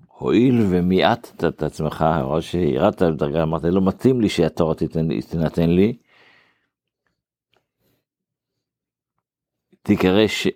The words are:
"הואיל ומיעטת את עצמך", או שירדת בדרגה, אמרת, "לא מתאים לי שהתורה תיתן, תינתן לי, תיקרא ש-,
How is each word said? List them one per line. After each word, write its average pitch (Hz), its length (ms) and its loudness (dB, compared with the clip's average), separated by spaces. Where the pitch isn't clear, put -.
"הואיל 113 520 2
ומיעטת 90 720 0
את 78 180 -2
עצמך", 78 420 -4
או 76 200 -4
שירדת 85 600 -2
בדרגה, 78 400 0
אמרת, 80 220 -4
"לא 92 160 0
מתאים 120 400 0
לי 104 80 2
שהתורה 80 460 0
תיתן, 80 460 -4
תינתן 82 500 -2
לי, 101 260 2
תיקרא 101 440 2
ש-, - 300 -4